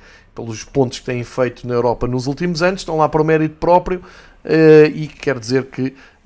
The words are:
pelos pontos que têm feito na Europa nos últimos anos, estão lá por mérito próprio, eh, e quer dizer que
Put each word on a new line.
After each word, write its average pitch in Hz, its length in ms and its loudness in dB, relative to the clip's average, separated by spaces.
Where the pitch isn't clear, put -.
pelos 113 300 -12
pontos 131 340 -2
que - 80 -14
têm 123 180 -6
feito 123 440 -6
na 120 80 -2
Europa 120 320 0
nos 123 180 -4
últimos 160 380 -4
anos, 190 180 -2
estão 160 160 -6
lá 151 100 2
por 156 160 0
mérito 156 360 0
próprio, 180 420 0
eh, 156 500 6
e 151 140 -8
quer 131 320 -6
dizer 123 260 -2
que 131 280 -8